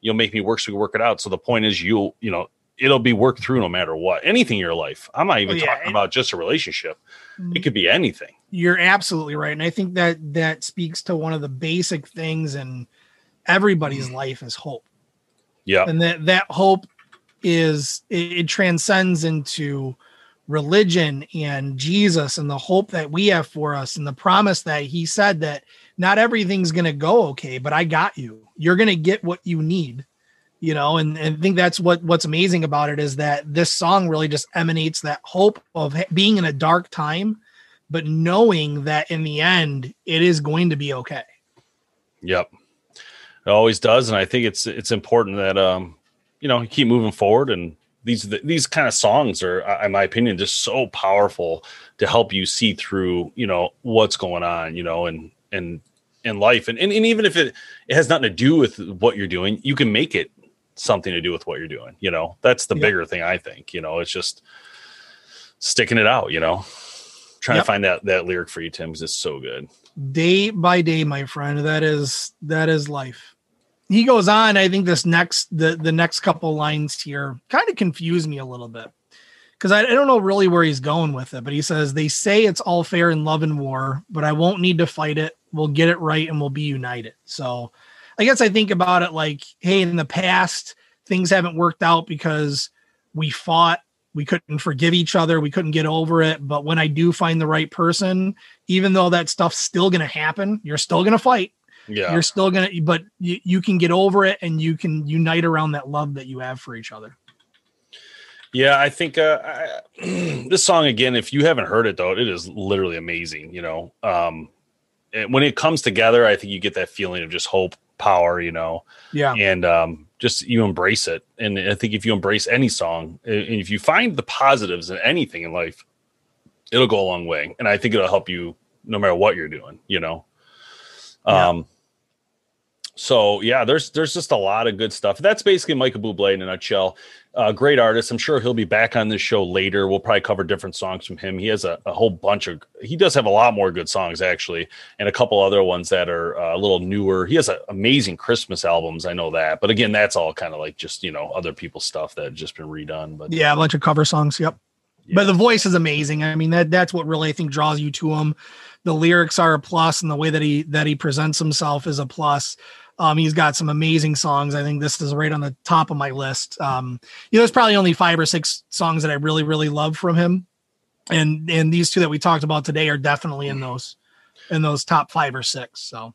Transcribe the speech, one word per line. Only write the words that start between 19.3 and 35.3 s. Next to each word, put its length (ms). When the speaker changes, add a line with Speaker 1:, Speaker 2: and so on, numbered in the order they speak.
Speaker 2:
religion 840
and 440
Jesus 600
and 120
the 80
hope 340
that 200
we 160
have 200
for 280
us 200
and 100
the 80
promise 500
that 200
he 220
said 360
that 220
not 200
everything's 540
gonna 220
go 340
okay, 300
but 160
I 120
got 320
you. 300
You're 180
gonna 200
get 280
what 200
you 180
need, 440
you 140
know? 240
And, 200
and 200
I 40
think 140
that's 240
what, 240
what's 220
amazing 400
about 240
it 100
is 160
that 360
this 200
song 380
really 180
just 260
emanates 480
that 220
hope 400